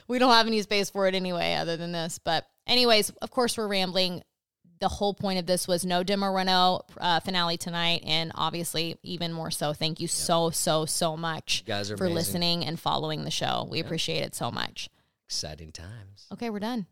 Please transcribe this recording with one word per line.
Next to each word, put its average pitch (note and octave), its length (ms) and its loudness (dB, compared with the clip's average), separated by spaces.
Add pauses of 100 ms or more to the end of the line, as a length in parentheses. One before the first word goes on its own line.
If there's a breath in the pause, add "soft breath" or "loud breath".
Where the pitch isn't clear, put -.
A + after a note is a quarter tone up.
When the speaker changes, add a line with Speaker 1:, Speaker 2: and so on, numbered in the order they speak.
Speaker 1:
We B3 140 0
don't B3+ 120 8
have A3+ 140 8
any A3 160 2
space G3+ 280 0
for G3 180 2
it F#3 80 2
anyway E3+ 380 0
other D#3+ 220 -2
than E3+ 160 -6
this. E3 260 -6
But D#3+ 280 -2 (200)
anyways, A#3 440 4 (120)
of A3+ 80 -8
course, A#3+ 260 0
we're A3 100 -2
rambling F#3 560 0 (580)
the F#3+ 80 0
whole G3+ 240 0
point F#3+ 280 -2
of E3+ 60 -6
this F3+ 200 2
was F3 180 0
no F3+ 200 0
demo G3 280 0
reno, F#3 500 4 (160)
uh, E3+ 200 2
finale F3 380 0
tonight, E3+ 500 0
and D#3+ 300 0
obviously D#3+ 680 -4
even E3+ 300 -6
more E3 180 -6
so, D3+ 220 -2
thank D#3+ 260 -2
you E3+ 60 -4
Speaker 2:
Yep. E3+ 80 -4
Speaker 1:
so, E3 380 2
so, D#3 360 0
so D#3+ 300 0
much D#3+ 500 -4
Speaker 2:
You - 80 -4
guys G#2 160 -2
are G#3+ 60 -4
Speaker 1:
for F#3+ 80 -2
Speaker 2:
amazing. E3+ 100 0
Speaker 1:
listening E3+ 500 0
and D#3+ 140 -4
following D3+ 460 -2
the D3 80 -4
show. - 360 -2
We A2+ 100 -4
Speaker 2:
Yep. - 80 -4
Speaker 1:
appreciate D#3+ 360 -2
it - 140 -8
so A#2+ 160 -4
much. - 360 -6 (380)
Speaker 2:
Exciting D2+ 460 -8
times. G2+ 600 -16
Speaker 1:
Okay, A#3 160 -6
we're G#3 120 -6
done. A3 320 -4